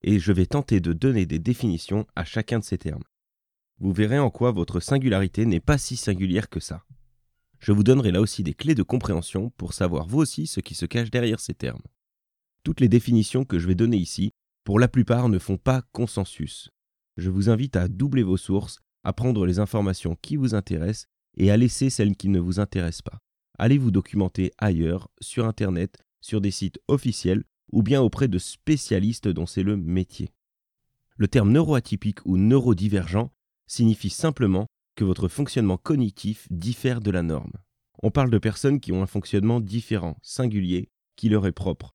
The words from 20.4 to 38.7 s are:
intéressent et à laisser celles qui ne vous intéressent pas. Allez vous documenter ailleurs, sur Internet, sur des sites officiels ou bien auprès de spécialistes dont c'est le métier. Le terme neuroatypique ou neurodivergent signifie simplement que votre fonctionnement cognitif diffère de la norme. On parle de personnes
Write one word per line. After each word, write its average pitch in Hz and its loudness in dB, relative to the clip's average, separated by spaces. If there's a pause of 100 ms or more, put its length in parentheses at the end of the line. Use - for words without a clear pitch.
intéressent 95 -4 (320)
et 98 6
à 104 6
laisser 127 2
celles 101 2
qui 95 -4
ne 95 2
vous 87 -2
intéressent 90 -4
pas. - -14 (400)
Allez 131 4
vous 123 2
documenter 95 0
ailleurs, 85 0 (120)
sur - -4
Internet, 98 -2 (220)
sur 107 -2
des 101 0
sites - -6
officiels 113 0 (300)
ou 113 4
bien 135 4
auprès 123 2
de 90 0
spécialistes 107 -2
dont 82 -2
c'est 95 -4
le 104 0
métier. 90 -4 (840)
Le 104 2
terme 107 6
neuroatypique 135 0
ou 92 0
neurodivergent 104 2 (360)
signifie 113 2
simplement 110 0 (300)
que 107 0
votre 92 0
fonctionnement 110 0
cognitif 107 -2
diffère 120 -4
de 104 -2
la 90 0
norme. 80 -6 (500)
On 202 2
parle 131 2
de 110 4
personnes 135 0